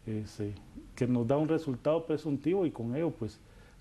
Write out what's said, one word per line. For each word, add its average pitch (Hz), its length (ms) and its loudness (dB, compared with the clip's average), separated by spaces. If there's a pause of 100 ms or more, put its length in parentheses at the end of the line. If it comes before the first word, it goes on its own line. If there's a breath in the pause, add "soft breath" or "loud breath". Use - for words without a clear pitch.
eh, 107 200 -4
se, 104 260 -6 (420)
que 123 120 2
nos 120 200 4
da 139 120 4
un 156 100 2
resultado 160 560 2
presuntivo 156 640 0
y 135 40 0
con 117 240 -4
ello, 160 160 0
pues, - 300 -8 (400 loud breath)